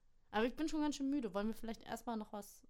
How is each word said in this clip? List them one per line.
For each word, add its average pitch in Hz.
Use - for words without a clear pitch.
Aber 214
ich 247
bin 302
schon 302
ganz 302
schön 269
müde. 233
Wollen 208
wir 226
vielleicht 226
erstmal 226
noch 214
was -